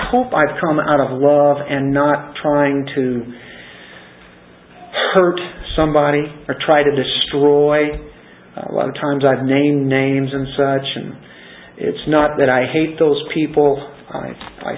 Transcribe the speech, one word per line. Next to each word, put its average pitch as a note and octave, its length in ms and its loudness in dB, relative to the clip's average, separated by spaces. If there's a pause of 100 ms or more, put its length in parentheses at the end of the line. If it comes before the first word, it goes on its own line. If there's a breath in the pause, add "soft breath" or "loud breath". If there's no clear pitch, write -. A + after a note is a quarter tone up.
hope B3 240 0
I've D3+ 240 2
come D#3 220 0
out D3+ 200 2
of B2+ 120 0
love C#3+ 580 4
and C#3 220 -2
not C#3+ 460 0
trying C#3+ 480 0 (100)
to B2 380 -4 (1800 loud breath)
hurt F3 260 2 (360)
somebody D3+ 560 0 (160)
or C3+ 80 -6
try D3 260 2
to C#3+ 140 4
destroy D3 1040 2 (560 loud breath)
A - 160 -12
lot - 160 0
of C3+ 80 -8
times C#3+ 320 0
I've C3 160 2
named C#3 480 2
names C3+ 400 0
and C3+ 240 -6
such, C3+ 400 0
and G#2+ 120 -10 (680 loud breath)
it's - 320 -6
not D3+ 320 2
that C#3 80 4
I B2+ 240 0
hate D#3+ 240 -2
those C#3+ 240 2 (160)
people. D3 400 2 (320)
I, C3 240 -12 (320)
I - 140 -6